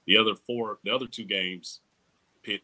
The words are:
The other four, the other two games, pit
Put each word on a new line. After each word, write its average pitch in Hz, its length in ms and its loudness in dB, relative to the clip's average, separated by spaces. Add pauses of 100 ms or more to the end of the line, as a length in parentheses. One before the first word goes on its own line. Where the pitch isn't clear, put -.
The 190 100 8
other 214 160 4
four, 117 500 -6
the 98 60 -4
other 127 160 0
two 113 200 -12
games, 92 560 -4 (600)
pit 101 220 -6